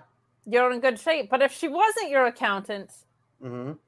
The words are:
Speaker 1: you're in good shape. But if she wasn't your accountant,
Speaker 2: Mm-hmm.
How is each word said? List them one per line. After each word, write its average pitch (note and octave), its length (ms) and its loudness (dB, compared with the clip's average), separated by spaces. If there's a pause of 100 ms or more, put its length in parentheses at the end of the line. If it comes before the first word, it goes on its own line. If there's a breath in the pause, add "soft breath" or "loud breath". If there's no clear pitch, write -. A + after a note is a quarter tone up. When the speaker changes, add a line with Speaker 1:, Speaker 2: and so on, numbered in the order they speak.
(460)
Speaker 1:
you're B3 260 2
in B3 80 -4
good B3 200 0
shape. D4+ 300 -2
But C4 120 2
if C#4 100 2
she - 160 -6
wasn't G4+ 420 0
your C4+ 180 4
accountant, G3+ 640 -4 (520)
Speaker 2:
Mm-hmm. B2 300 -8 (140)